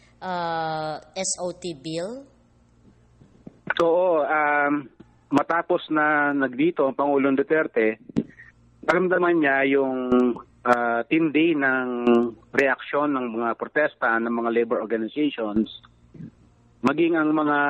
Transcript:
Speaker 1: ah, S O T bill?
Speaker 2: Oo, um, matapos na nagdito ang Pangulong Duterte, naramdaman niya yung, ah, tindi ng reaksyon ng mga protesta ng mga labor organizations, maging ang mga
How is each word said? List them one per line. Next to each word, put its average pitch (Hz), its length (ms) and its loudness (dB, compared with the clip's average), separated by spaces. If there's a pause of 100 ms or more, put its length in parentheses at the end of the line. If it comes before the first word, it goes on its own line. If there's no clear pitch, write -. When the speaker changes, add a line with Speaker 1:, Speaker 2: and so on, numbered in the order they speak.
(180)
Speaker 1:
ah, 165 800 -4 (160)
S 190 240 -6
O 175 160 -6
T 170 240 -10
bill? 180 480 -8 (1600)
Speaker 2:
Oo, 170 400 2
um, 147 500 2 (580)
matapos 165 600 0
na 151 440 2
nagdito 139 520 0
ang 131 80 -2
Pangulong 139 400 2
Duterte, 131 680 0 (840)
naramdaman 175 520 2
niya 139 320 2
yung, 135 280 0 (680)
ah, 120 400 0
tindi 160 480 2
ng 131 340 0 (640)
reaksyon 139 640 0
ng 127 120 -4 (120)
mga 117 160 -2
protesta 120 640 -2
ng 117 160 -2
mga 117 160 -2
labor 117 320 0
organizations, 110 880 -2 (1120)
maging 160 360 2
ang 151 160 2
mga 147 240 0 (120)